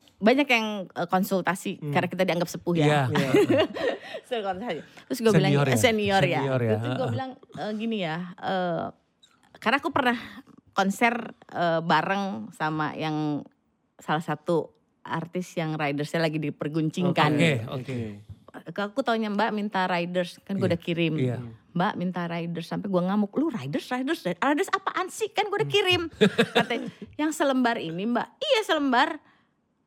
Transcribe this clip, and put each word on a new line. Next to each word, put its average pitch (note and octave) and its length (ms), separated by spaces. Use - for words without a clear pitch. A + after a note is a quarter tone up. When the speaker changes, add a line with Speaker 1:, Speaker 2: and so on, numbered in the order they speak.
Speaker 1:
banyak C4+ 320
yang, A3+ 180
eh, - 160
konsultasi F#3 680
Speaker 2:
Hmm. D3 160
Speaker 1:
karena F3 160
kita F#3 160
dianggap E3+ 260
sepuh F3 240
ya. D#3 120
Speaker 3:
Iya. D3 140
Speaker 2:
Iya. C3+ 200
Speaker 1:
<laughs> - 0
Sering A3+ 220
konsultasi. F#3 340
Terus C4+ 160
gue A3 140
bilang, - 180
Speaker 3:
Senior C#3+ 140
ya? C3 100
Speaker 1:
senior G#3 480
ya. E3 160
Speaker 3:
Senior C3+ 220
ya. A2 120
Speaker 1:
Terus A2+ 140
gue B2+ 100
Speaker 3:
Heeh. B3 140
Speaker 1:
bilang, C4 180
eh, G#3 200
gini A3 260
ya, E3 160
eh, F3+ 500
karena A#3 220
aku D#4 120
pernah B3 260
konser, G3 420
eh, E3 320
bareng E3+ 440
sama D#3 420
yang D3+ 520
salah D#3+ 240
satu D#3 520
artis E3 540
yang D#3+ 200
ridersnya D3+ 480
lagi D#3 160
diperguncingkan. D#3 920
Speaker 3:
Oke, D3+ 140
Speaker 2:
Oke, - 80
Speaker 3:
oke. C3 240
Speaker 2:
oke. B2 40
Speaker 1:
Ke E3+ 160
aku G#3 180
taunya A3+ 280
Mbak G#3 240
minta G#3 340
riders, F3 540
kan G3 160
gue F#3+ 100
Speaker 3:
Iya. F3 40
Speaker 1:
udah E3+ 100
kirim. E3 340
Speaker 3:
Iya. B2+ 220
Speaker 1:
Mbak F3+ 220
minta F3 320
riders, E3+ 400
sampai F3 220
gue F3+ 140
ngamuk, G3+ 320
"Lu D#4 140
riders, D#3+ 380
riders, C4 360
riders C#4+ 480
apaan F#4+ 380
sih? A4 200
Kan G#4 180
gue G4+ 100
udah - 140
kirim." F4+ 400
Speaker 3:
Hmm. - 80
<laughs> - 400
Speaker 1:
Katanya, A#3+ 300
"Yang D4+ 200
selembar C4 420
ini E3 300
Mbak." A#3+ 280
"Iya B4 320
selembar." D4 540